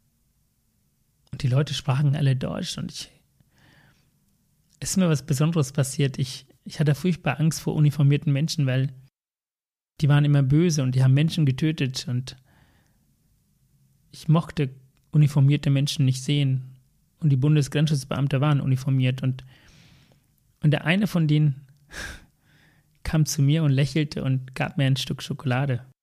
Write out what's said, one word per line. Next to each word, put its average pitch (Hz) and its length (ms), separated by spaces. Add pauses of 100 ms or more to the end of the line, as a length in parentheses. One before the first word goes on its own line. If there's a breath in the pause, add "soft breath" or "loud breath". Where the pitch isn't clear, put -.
(1300)
und - 100
die 139 60
Leute 139 260
sprachen 139 420
alle 139 200
Deutsch - 420
und - 140
ich, - 200 (1700 soft breath)
es - 120
ist - 60
mir 185 120
was 143 160
Besonderes 151 460
passiert. 139 480
Ich, - 260 (180)
ich - 160
hatte 147 160
furchtbar 160 440
Angst 156 220
vor - 140
uniformierten 143 560
Menschen, 143 340
weil 131 280 (1080)
die 143 80
waren 147 160
immer 143 180
böse 151 400
und 127 120
die 131 80
haben 131 100
Menschen 151 320
getötet 135 640
und 123 300 (1700 soft breath)
ich - 160
mochte 156 420 (420)
uniformierte 147 580
Menschen 139 360
nicht 131 180
sehen. 139 400 (560)
Und 156 100
die 135 80
Bundesgrenzschutzbeamte 143 1040
waren 143 200
uniformiert 131 640
und, 131 200 (1200 soft breath)
und 151 100
der - 140
eine 185 220
von 160 200
denen 151 400 (220)
<laughs> - 1120
kam 156 220
zu - 160
mir 147 220
und 147 80
lächelte 139 520
und 131 300
gab - 240
mir 139 80
ein 131 120
Stück - 260
Schokolade. 127 600 (180)